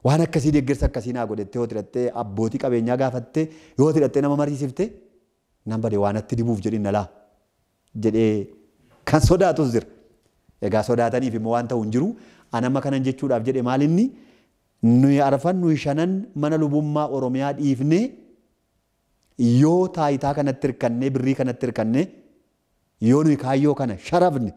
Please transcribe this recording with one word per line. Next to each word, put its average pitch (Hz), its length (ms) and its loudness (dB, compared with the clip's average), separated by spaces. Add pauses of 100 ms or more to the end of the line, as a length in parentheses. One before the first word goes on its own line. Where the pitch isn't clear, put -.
Waan 143 160 4
akkasii 160 320 0
deeggarsa 139 340 0
akkasii 120 260 -4
naa 120 140 -4
godhettee 104 340 -8
yoo 120 60 -2
hidhattee 110 480 -6
abbootii 110 440 -4
qabeenyaa 123 380 0
gaafatte, 131 520 -4 (300)
yoo 151 140 4
hidhattee 143 300 2
nama 143 140 0
mariisifte, 147 560 -4 (760)
"Nan 110 140 -4
bade 110 160 -2
waan 101 200 0
atti 110 200 -4
dibuuf 117 240 -2
jedhin 104 260 -4
alaa," 101 200 -2 (880)
jedhee 107 520 0 (580)
kan 208 160 4
sodaatus 170 520 4
jira. 113 140 0 (760)
Egaa 104 200 0
sodaataniif 120 520 0
immoo 110 180 -4
waan 120 160 -2
ta'u 120 140 -2
hin 107 100 -4
jiru. 147 160 0 (440)
Ani 135 140 -2
amma 135 140 0
kanan 139 240 -4
jechuudhaaf 127 400 -2
jedhe 131 180 -2
maal 127 200 0
inni? 170 240 2 (760)
Nuyi 131 380 6
arfan, 143 400 2
nuyi 165 160 2
shanan 170 580 -2
mana 151 220 -2
lubummaa 151 520 0
Oromiyaa 131 440 -2
dhiifne 139 480 2 (1400)
yoo 147 500 4
taayitaa 143 460 -2
kanatti 143 340 -2
hirkanne, 123 420 -2
birrii 131 240 -2
kanatti 131 320 -4
hirkanne, 120 400 -2 (960)
yoo 127 240 4
nuyi 151 120 4
kaayyoo 139 380 0
kana 123 240 -4
sharafne 151 580 0